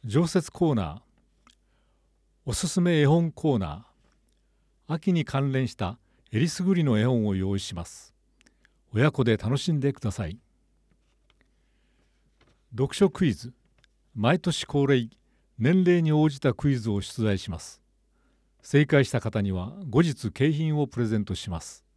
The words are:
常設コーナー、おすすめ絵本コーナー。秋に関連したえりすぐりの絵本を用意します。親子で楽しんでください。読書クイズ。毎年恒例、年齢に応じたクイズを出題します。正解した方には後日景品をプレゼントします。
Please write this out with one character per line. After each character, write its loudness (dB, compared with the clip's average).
常 0
設 -4
コ 0
ー 0
ナ 0
ー、 -10
お -4
す -4
す 0
め 4
絵 6
本 4
コ 0
ー 0
ナ -6
ー。 -4
秋 0
に 2
関 -2
連 0
し -8
た -6
え 0
り 2
す -6
ぐ 2
り 2
の 2
絵 2
本 2
を 0
用 -2
意 -2
し -10
ま -8
す。 -20
親 2
子 -2
で 4
楽 -2
し -4
ん 0
で -2
く -14
だ -4
さ -8
い。 -12
読 -4
書 4
ク 0
イ 4
ズ。 -10
毎 2
年 -4
恒 0
例、 2
年 4
齢 4
に 2
応 4
じ -8
た 0
ク 0
イ 2
ズ -4
を 0
出 -6
題 2
し -8
ま -8
す。 -20
正 4
解 4
し -10
た -2
方 -2
に 0
は -6
後 2
日 -2
景 0
品 -2
を 0
プ -6
レ 0
ゼ 0
ン -2
ト -6
し -12
ま -6
す。 -20